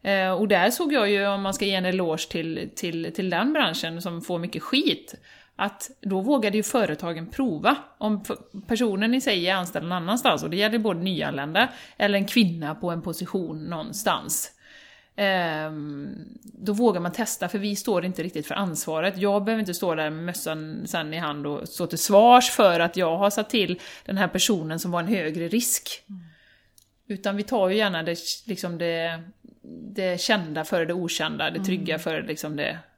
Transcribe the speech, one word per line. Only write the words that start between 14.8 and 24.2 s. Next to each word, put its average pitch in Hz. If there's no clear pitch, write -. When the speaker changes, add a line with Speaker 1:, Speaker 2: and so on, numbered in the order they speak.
Speaker 1:
Ehm, 156
då 202
vågar 208
man 175
testa, 190
för 208
vi 202
står 185
inte 180
riktigt 160
för -
ansvaret. 175
Jag 202
behöver 220
inte 185
stå 175
där 156
med 156
mössan 156
sen 156
i 160
hand 147
och 147
stå 170
till 165
svars 240
för 180
att 170
jag 165
har 202
satt 208
till 180
den 202
här 190